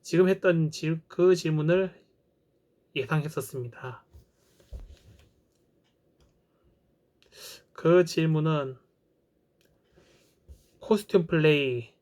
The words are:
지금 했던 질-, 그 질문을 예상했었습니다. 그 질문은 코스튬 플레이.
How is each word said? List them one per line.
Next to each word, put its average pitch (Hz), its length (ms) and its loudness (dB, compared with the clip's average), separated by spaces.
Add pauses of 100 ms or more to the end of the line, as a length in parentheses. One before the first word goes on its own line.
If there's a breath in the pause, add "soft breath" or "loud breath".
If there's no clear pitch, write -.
지금 180 300 2
했던 170 400 0
질-, 160 360 -6
그 180 300 2
질문을 165 560 0 (1040)
예상했었습니다. 131 1040 -6 (3750 loud breath)
그 170 320 4
질문은 156 720 -2 (2000 soft breath)
코스튬 202 460 0
플레이. 143 760 2